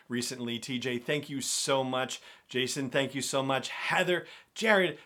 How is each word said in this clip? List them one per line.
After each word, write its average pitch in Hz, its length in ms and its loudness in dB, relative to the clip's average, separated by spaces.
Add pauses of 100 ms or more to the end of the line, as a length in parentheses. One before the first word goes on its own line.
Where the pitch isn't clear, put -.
recently. 120 500 -4
T 127 220 -6
J, 123 180 -2
thank 147 320 -2
you 139 100 -4
so 135 440 2
much. 127 360 -2 (280)
Jason, 127 420 0
thank 139 240 2
you 135 80 -2
so 139 180 0
much. 135 280 0
Heather, 175 580 0 (300)
Jared, 196 500 4